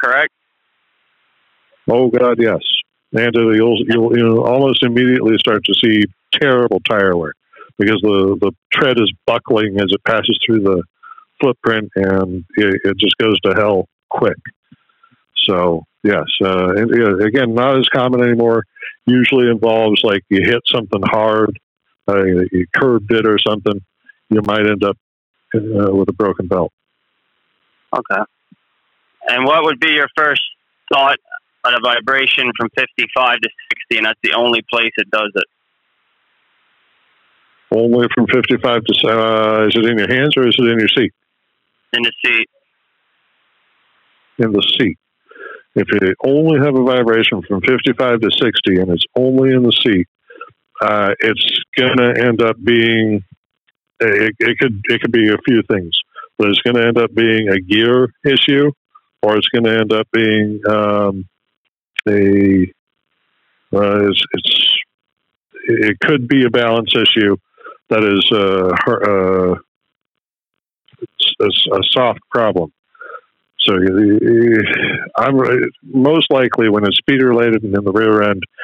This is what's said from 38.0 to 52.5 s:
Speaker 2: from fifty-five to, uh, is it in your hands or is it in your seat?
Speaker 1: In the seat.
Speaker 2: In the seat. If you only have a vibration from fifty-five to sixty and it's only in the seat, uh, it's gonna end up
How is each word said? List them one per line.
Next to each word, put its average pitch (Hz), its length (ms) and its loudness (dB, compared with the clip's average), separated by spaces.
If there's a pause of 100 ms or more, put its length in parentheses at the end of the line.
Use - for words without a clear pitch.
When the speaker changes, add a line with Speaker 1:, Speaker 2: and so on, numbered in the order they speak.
Speaker 2:
from 113 120 0
fifty-five 120 580 0
to, 110 220 0
uh, 110 600 0
is 101 80 0
it 113 100 0
in 117 120 0
your 101 100 -2
hands 135 300 -2
or 127 100 2
is 110 100 2
it 131 80 2
in 117 140 2
your 107 80 0
seat? 104 240 0 (840)
Speaker 1:
In 120 100 -4
the 117 80 -2 (140)
seat. 117 240 -2 (1900)
Speaker 2:
In 113 140 0
the 101 80 0 (180)
seat. 104 180 -2 (800)
If 104 160 -2
you 98 240 0 (100)
only 151 400 4
have 139 120 2
a 131 60 2
vibration 113 600 0
from 95 180 -4
fifty-five 123 600 0
to 104 80 0 (120)
sixty 101 380 0
and 92 120 -2
it's 82 120 -2 (140)
only 131 360 2
in 127 100 2
the 120 80 4 (140)
seat, 95 220 0 (720)
uh, 104 380 0
it's 113 400 -2 (180)
gonna 127 400 2
end 117 240 0
up 113 220 0